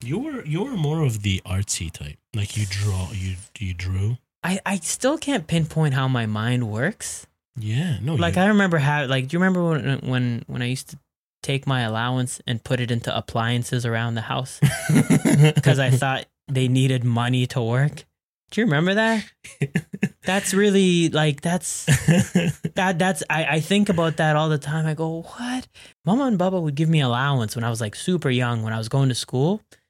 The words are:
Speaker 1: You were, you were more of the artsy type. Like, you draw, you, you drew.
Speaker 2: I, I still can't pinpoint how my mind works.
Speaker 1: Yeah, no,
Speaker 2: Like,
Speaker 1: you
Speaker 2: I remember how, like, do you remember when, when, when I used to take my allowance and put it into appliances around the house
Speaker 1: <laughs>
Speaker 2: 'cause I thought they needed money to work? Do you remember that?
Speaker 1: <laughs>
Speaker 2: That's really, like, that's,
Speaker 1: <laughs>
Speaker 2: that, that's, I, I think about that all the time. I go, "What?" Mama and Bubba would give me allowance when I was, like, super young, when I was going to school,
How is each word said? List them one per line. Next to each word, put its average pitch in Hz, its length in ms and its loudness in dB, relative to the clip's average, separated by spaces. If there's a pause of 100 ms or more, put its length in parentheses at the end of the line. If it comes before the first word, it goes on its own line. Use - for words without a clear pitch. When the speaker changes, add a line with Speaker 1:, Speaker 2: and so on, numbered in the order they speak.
Speaker 1:
You 147 160 -4
were, 285 260 -8
you 156 180 -2
were 277 140 -6
more 156 260 0
of 110 200 0
the 95 220 0
artsy 92 460 -4
type. 73 260 -12 (180)
Like, 101 220 -4
you 104 120 0
draw, 95 440 -4
you, 92 220 -6 (240)
you 92 140 -6
drew. 92 440 -2 (260)
Speaker 2:
I, 190 220 -2
I 190 120 -2
still 277 400 -2
can't 262 300 -4
pinpoint 160 460 0
how 131 140 2
my 123 180 0
mind 110 440 -2
works. - 580 -4 (300)
Speaker 1:
Yeah, 113 440 -2
no, 147 140 -2
Speaker 2:
Like, 170 220 0
Speaker 1:
you 180 40 4
Speaker 2:
I 196 60 4
remember 196 320 4
how, 147 260 2
like, 131 220 0
do 156 80 -6
you 175 40 0
remember 185 300 2
when, 143 300 0
when, 123 480 -2
when 131 140 -6
I 120 40 -4
used 127 260 -6
to 143 80 -18 (440)
take 139 240 -2
my 131 140 2
allowance 120 680 -2
and 120 160 -4
put 127 160 -2
it 120 120 -2
into 120 240 -2
appliances 120 680 -2
around 117 300 -2
the 113 60 -4
house 131 380 -6
Speaker 1:
<laughs> 151 1040 4
Speaker 2:
'cause 135 160 4
I 131 100 2
thought 131 360 0 (220)
they 131 200 0
needed 131 360 2
money 123 440 2
to - 140 -4
work? 123 440 0 (460)
Do 208 100 -2
you 254 40 2
remember 170 300 2
that? 220 280 2 (480)
Speaker 1:
<laughs> - 0 - (520)
Speaker 2:
That's 190 300 -2
really, 190 560 4
like, 151 320 0
that's, - 440 -4
Speaker 1:
<laughs> 170 880 2
Speaker 2:
that, 185 240 0
that's, 185 280 0
I, 156 180 0
I 151 140 0
think 202 300 2
about 165 280 2
that 156 180 4
all 156 140 2
the 151 100 2
time. 156 260 -2
I 156 80 0
go, 160 300 -4
"What?" 247 440 -8 (380)
Mama 254 200 2
and 226 120 2
Bubba 185 240 0
would 151 140 -2
give 160 140 2
me 160 120 4
allowance 127 540 0
when 120 100 -4
I 120 60 0
was, 113 100 -4
like, 104 140 -6
super 160 340 -2
young, 120 320 0
when 110 100 -4
I 110 60 -2
was 110 100 -6
going 135 220 2
to 117 60 0
school, 151 460 -2 (280)